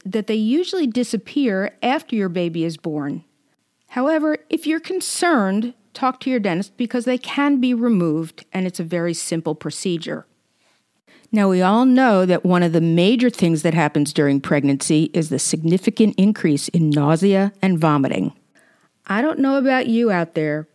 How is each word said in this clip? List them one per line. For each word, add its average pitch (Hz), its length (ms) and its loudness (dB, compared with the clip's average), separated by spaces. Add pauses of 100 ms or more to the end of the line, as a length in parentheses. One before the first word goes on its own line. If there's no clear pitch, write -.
that 202 220 -4
they 220 80 -2
usually 285 540 0
disappear 220 920 -2
after 254 360 -2
your 196 120 0
baby 170 360 -4
is 165 120 -6
born. 147 460 -6 (680)
However, 302 480 -2 (120)
if 320 160 -4
you're 320 140 -2
concerned, 247 920 -2 (200)
talk 254 260 -4
to 269 100 -4
your 254 80 0
dentist 196 380 -4
because 240 300 -4
they 254 120 0
can 285 420 0
be 247 140 0
removed, 175 760 -2
and 185 140 -2
it's 180 120 -8
a 185 60 -4
very 170 280 -2
simple 165 440 -4
procedure. - 680 -6 (1040)
Now, 202 160 4
we 185 120 2
all 208 260 4
know 247 380 4
that 180 200 2
one 180 180 4
of 170 100 2
the 165 80 2
major 185 500 2
things 165 320 0
that 165 120 0
happens 147 380 0
during 139 280 2
pregnancy 143 720 0
is 160 160 -2
the 127 120 -2
significant 180 760 0
increase 190 520 0
in 160 220 2
nausea 170 720 2
and 185 200 0
vomiting. 147 520 0 (720)
I 202 160 -2
don't 311 180 -2
know 269 160 0
about 254 320 0
you 226 240 2
out 170 220 -2
there, 156 400 -4